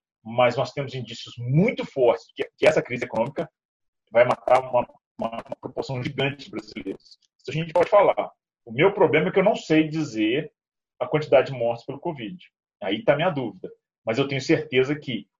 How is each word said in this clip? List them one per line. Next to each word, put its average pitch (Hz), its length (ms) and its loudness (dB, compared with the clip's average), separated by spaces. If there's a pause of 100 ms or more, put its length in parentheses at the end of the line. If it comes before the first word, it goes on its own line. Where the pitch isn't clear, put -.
(220)
mas 120 340 2
nós 127 160 -4
temos 131 220 -8
indícios 117 420 -14
muito 165 480 0
fortes 120 500 2
que, - 220 -8
que 135 100 2
essa 160 140 4
crise 123 240 -6
econômica 123 460 -6 (600)
vai 117 140 6
matar 123 360 2
uma, 123 260 -2 (320)
uma, 117 120 -6
uma 117 300 -12
proporção 127 420 -8
gigante 139 440 -6
de - 40 -20
brasileiros. - 680 -14 (200)
Isso - 120 -14
a - 20 -8
gente 160 200 -4
pode 170 180 2
falar. 160 400 4 (340)
O 117 80 -16
meu 170 220 4
problema 160 340 2
é 175 40 -6
que 196 60 2
eu 185 60 4
não - 120 4
sei 156 320 2
dizer 131 600 -2 (480)
a 127 80 -4
quantidade 151 460 2
de 131 60 -10
mortes 117 260 -2
pelo 135 160 -12
covid. 117 420 -10 (400)
Aí 104 220 -4
tá 147 100 4
minha 160 160 0
dúvida. 123 400 -8 (360)
Mas 117 100 0
eu 135 100 0
tenho 135 140 -4
certeza 143 560 0
que 123 320 -10 (120)